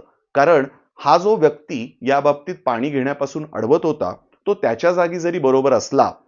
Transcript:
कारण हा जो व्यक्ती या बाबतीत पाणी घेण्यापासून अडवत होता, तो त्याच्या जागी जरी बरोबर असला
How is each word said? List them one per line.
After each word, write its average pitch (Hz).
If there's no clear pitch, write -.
कारण 143
हा 147
जो 202
व्यक्ती 147
या 131
बाबतीत 143
पाणी 123
घेण्यापासून 143
अडवत 113
होता, 143
तो 202
त्याच्या 170
जागी 175
जरी 165
बरोबर 135
असला 117